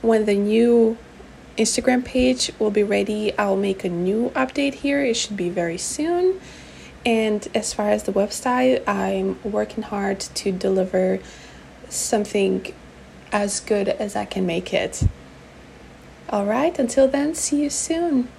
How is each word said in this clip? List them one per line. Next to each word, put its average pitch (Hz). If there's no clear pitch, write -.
When 220
the 208
new 226
Instagram 247
page 254
will 214
be 208
ready, 202
I'll 202
make 196
a 190
new 190
update 269
here. 277
It 240
should 214
be 180
very 175
soon. 349
And 220
as 208
far 208
as 214
the 202
website, 247
I'm 190
working 214
hard 196
to -
deliver 185
something 196
as 202
good 202
as 208
I 208
can 190
make 170
it. 190
All 202
right, 269
until 269
then, 285
see 294
you 285
soon. 330